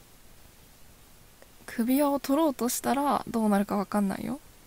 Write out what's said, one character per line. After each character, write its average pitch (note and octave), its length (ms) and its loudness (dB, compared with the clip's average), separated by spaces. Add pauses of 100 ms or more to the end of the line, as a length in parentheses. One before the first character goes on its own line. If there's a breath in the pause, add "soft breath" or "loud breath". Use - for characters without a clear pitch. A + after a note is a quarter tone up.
(1700)
首 B3+ 360 0
輪 C#4+ 80 4
を C#4 100 2
取 C#4 180 0
ろ D#4+ 120 4
う C4+ 40 0
と A#3+ 160 -2
し - 120 -6
た A#3+ 140 0
ら C#4+ 320 0
ど A3+ 140 -2
う G#3+ 80 2
な G3+ 100 4
る G3+ 60 0
か - 100 -2
わ G3+ 100 0
か - 140 -2
ん G3+ 80 2
な F#3+ 100 -4
い - 80 -8
よ。 B3 140 -6 (280)